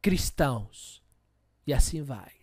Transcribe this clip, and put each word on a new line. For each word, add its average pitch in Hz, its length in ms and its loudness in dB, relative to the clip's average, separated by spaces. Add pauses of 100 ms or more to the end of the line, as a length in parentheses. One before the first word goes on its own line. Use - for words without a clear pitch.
Cristãos. - 1000 0 (640)
E 143 80 0
assim 151 280 2
vai. 123 400 -12